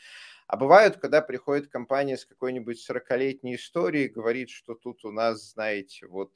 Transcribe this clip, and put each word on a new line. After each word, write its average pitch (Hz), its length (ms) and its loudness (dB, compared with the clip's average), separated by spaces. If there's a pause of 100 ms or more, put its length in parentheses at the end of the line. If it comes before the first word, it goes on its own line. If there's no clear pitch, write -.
(480)
А 110 100 -4
бывают, 175 400 8
когда 143 240 2
приходит 143 480 -4
компания 135 480 -2
с - 80 -12
какой-нибудь 123 540 -8
сорокалетней 127 760 -4
историей 156 500 -2
и - 40 -4
говорит, 117 420 -4
что - 240 -14
тут 117 300 -14
у 107 60 -10
нас, 110 420 -4
знаете, 104 540 -8
вот, 95 280 -10